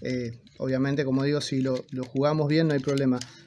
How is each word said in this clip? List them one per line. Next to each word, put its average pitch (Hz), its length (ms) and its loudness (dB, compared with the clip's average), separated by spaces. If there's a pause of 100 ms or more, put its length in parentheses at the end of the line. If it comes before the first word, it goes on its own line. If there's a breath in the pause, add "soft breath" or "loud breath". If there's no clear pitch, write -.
eh, 123 420 -6 (160)
obviamente, 135 460 0
como 135 180 0
digo, 143 180 0
si 135 200 -2
lo, 131 280 -2
lo 127 140 -8
jugamos 143 440 0
bien 160 200 4
no 147 80 2
hay 139 60 2
problema. 135 380 2 (280 loud breath)